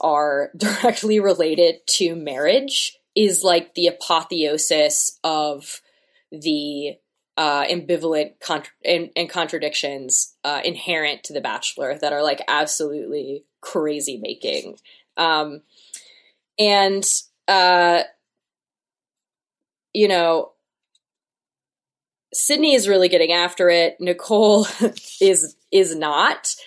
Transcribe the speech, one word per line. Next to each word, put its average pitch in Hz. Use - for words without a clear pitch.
are 147
<laughs> 175
directly 214
related 170
to 170
marriage 165
is, 202
like, 175
the 175
apotheosis 156
of 151
the, 147
uh, 147
ambivalent 160
contr-, -
and, 170
and 170
contradictions, 147
uh, 143
inherent 160
to 156
The 139
Bachelor 131
that 147
are, 147
like, 143
absolutely 147
crazy 151
making. -
Um, 156
and, 196
uh, 180
you 208
know, 170
Sydney 294
is 214
really 185
getting 165
after 175
it. 170
Nicole 208
<laughs> -
is, 190
is 180
not, 156